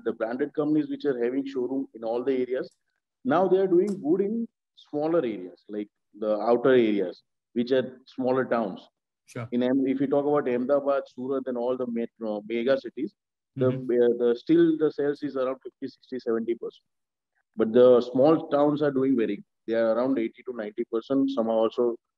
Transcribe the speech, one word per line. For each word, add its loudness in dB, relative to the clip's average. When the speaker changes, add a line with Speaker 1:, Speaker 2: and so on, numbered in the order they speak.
Speaker 1:
the -2
branded -4
companies 0
which -8
are -2
having -2
showroom -4
in -18
all -4
the 0
areas, -4
now 2
they 4
are 2
doing 2
good 2
in -4
smaller -2
areas, -4
like -8
the 0
outer 4
areas, 4
which -2
are 0
smaller -2
towns. -2
Speaker 2:
Sure. -12
Speaker 1:
In 0
Ahmed-, 0
if -2
you 0
talk 0
about 0
Ahmedabad, 0
Surat, -4
and -4
all -4
the -6
metro, -6
mega 0
cities, -10
the, 0
Speaker 2:
Mm-hmm. 0
Speaker 1:
uh, 4
the, 2
still 2
the 0
sales -4
is -6
around -4
fifty, -14
sixty, -14
seventy -2
percent. -14
But 0
the 8
small 2
towns 2
are 2
doing 0
very, -2
they -4
are 2
around 0
eighty -6
to -10
ninety -8
percent. 0
Some -2
have 0
also 0